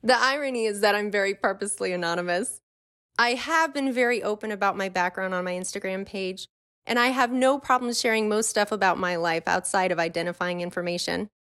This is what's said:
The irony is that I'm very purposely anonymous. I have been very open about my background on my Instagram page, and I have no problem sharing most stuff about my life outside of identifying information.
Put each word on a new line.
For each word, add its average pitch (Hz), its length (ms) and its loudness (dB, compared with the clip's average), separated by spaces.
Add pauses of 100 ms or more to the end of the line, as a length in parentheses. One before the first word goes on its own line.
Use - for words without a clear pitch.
The 240 120 6
irony 262 500 0
is 202 160 -2
that 208 120 6
I'm 208 160 0
very 196 240 0
purposely 196 600 -2
anonymous. 175 680 -2 (560)
I 247 160 4
have 311 400 0
been 269 180 -2
very 240 300 2
open 208 300 -2
about 196 260 0
my 190 100 -2
background 185 460 -2
on 180 120 -2
my 180 80 -2
Instagram 190 520 -6
page, 190 420 -8 (380)
and 240 140 0
I 240 80 4
have 254 240 2
no 262 260 4
problem 247 340 0
sharing 220 380 0
most 214 220 0
stuff 208 200 2
about 190 280 2
my 180 160 0
life 165 320 0
outside 185 440 2
of 170 60 0
identifying 175 640 -2
information. 175 680 -4 (140)